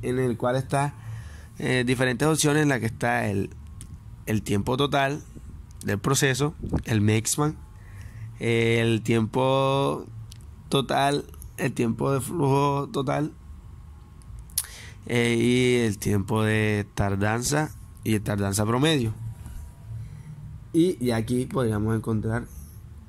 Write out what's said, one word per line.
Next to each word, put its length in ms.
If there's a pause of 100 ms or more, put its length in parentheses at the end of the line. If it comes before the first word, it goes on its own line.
en 180
el 200
cual 180
está, 380 (640)
eh, 280
diferentes 400
opciones, 360
en 80
la 100
que 60
está 420
el, 220 (760)
el 180
tiempo 360
total 440 (640)
del 140
proceso, 560 (320)
el 160
Mexman, 560 (800)
el 640
tiempo 1040 (640)
total, 560 (320)
el 160
tiempo 360
de 120
flujo 680
total, 440 (1700)
eh, 340
y 480
el 120
tiempo 440
de 520
tardanza 760 (320)
y 120
el 80
tardanza 420
promedio. 480 (1600)
Y, 320
y 100
aquí 340
podríamos 500
encontrar 480 (640)